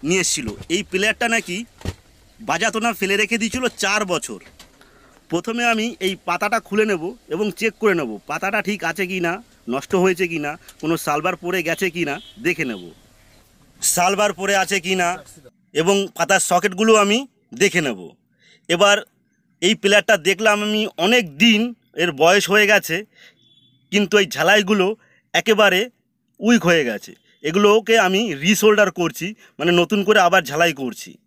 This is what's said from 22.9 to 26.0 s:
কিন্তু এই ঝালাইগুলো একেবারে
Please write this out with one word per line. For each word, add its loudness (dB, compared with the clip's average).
কিন্তু 0
এই 4
ঝালাইগুলো 0
একেবারে 2